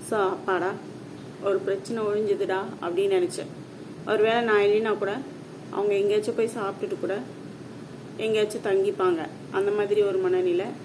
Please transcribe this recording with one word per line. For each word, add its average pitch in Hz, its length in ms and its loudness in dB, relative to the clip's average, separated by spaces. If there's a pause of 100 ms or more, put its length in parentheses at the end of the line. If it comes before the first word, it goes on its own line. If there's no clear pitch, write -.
So, 220 120 2
அப்பாடா, 185 500 0 (720)
ஒரு 196 160 4
பிரச்சனை 214 440 -2
ஒழிஞ்சுதுடா 202 580 0 (220)
அப்படின்னு 190 380 2
நினைச்சேன். 170 320 -2 (540)
ஒருவேளை 220 360 4
நான் 214 200 6
இல்லைன்னா 208 360 4
கூட 202 200 -2 (520)
அவங்க 202 240 0
எங்கேயாச்சும் 202 400 2
போய் 233 220 2
சாப்பிட்டுட்டு 196 440 -4
கூட - 180 -2 (960)
எங்கேயாச்சும் 214 480 0
தங்கிப்பாங்க, 190 640 2 (240)
அந்த 196 200 2
மாதிரி 208 320 2
ஒரு 196 160 2
மனநிலை 185 480 2 (180)